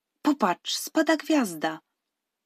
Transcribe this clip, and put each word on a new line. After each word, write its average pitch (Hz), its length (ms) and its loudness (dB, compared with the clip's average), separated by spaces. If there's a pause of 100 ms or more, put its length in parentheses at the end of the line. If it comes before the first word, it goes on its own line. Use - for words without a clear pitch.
(220)
"Popatrz, 254 520 0
spada 320 420 0
gwiazda. 170 640 -2 (640)